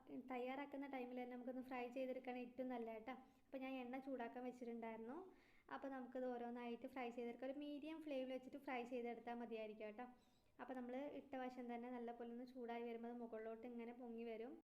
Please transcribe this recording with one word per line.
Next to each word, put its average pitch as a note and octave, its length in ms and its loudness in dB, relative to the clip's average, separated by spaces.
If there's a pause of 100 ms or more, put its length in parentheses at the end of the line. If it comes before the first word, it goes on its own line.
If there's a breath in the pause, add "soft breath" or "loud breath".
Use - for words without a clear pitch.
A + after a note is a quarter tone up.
(300)
തയ്യാറാക്കുന്ന C4+ 560 2
ടൈമിൽ B3+ 340 0
തന്നെ B3 140 0
നമുക്കൊന്ന് B3 280 0
ഫ്രൈ B3 260 2
ചെയ്തെടുക്കാൻ B3+ 500 2
ഏറ്റവും B3 300 0
നല്ല A#3 240 2
കേട്ടോ. A3 220 -2 (260 loud breath)
അപ്പൊ - 180 -4
ഞാൻ C4 160 0
എണ്ണ B3+ 240 2
ചൂടാക്കാൻ B3 460 0
വെച്ചിട്ടുണ്ടായിരുന്നു. A#3 720 -2 (520 loud breath)
അപ്പൊ C4+ 200 -2
നമുക്കിത് B3+ 380 0
ഓരോന്നായിട്ട് A#3+ 600 2
ഫ്രൈ C4 240 2
ചെയ്തെടുക്കാം. A#3+ 400 0
ഒരു C#4 80 0
മീഡിയം D4 440 0
ഫ്ലെയിമിൽ C4 340 2
വെച്ചിട്ട് C4 300 -4
ഫ്രൈ B3+ 140 4 (120)
ചെയ്തെടുത്താൽ A#3+ 420 2
മതിയായിരിക്കും A3 520 0
കേട്ടോ. G#3+ 200 -4 (520 loud breath)
അപ്പൊ B3 160 -2
നമ്മൾ B3 200 0 (220)
ഇട്ട C#4 200 -6
വശം B3+ 380 0
തന്നെ A#3+ 160 2
നല്ലപോലെ A#3 420 0
ഒന്ന് A#3+ 140 -2
ചൂടായി A#3 380 0
വരുമ്പോൾ A#3 260 0
അത് A#3+ 100 -2
മുകളിലോട്ട് A3+ 460 -2
ഇങ്ങനെ A#3+ 260 -2
പൊങ്ങി A#3 320 -2
വരും. A3+ 280 0 (140)